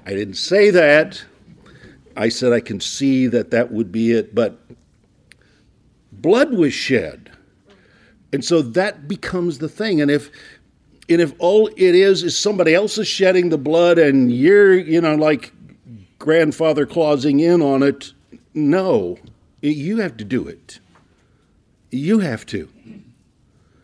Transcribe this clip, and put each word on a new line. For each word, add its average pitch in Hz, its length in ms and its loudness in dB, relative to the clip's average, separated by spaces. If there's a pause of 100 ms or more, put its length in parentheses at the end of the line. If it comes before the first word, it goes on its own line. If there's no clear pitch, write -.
I 98 80 -10
didn't 98 200 -8
say 208 360 2
that. 156 520 0 (920)
I 113 120 -2
said 120 240 -2
I 117 80 2
can 101 200 -10
see 135 460 -2
that 113 240 -2
that 117 200 -2
would 107 220 -6
be 113 200 0
it, 107 220 -4
but 107 240 -2 (1500)
blood 226 420 0
was 165 200 0
shed. 90 580 -4 (1000)
And 139 120 -6
so 165 180 2
that 147 440 -6
becomes 175 520 -6
the 151 100 -10
thing. 202 320 -4
And 143 100 0
if, 147 200 -2 (800)
and 170 120 2
if 170 180 -2
all 214 300 2
it 185 260 2
is, 190 280 4
is 170 140 -6
somebody 180 380 0
else 208 220 0
is 214 100 -4
shedding 185 440 0
the 156 80 -2
blood 165 400 2
and 135 340 4
you're, 190 420 4
you 170 260 0
know, 156 140 0
like, 151 380 -2 (640)
grandfather 156 680 0
clausing 147 540 0
in 170 200 4
on 139 220 0
it, 139 300 -2 (420)
no, 147 640 0 (420)
you 151 380 -4
have 175 180 -6
to 110 80 -14
do 98 240 -6
it. - 320 -20 (1080)
You 165 300 0
have 135 260 -6
to. 87 220 -10 (1160)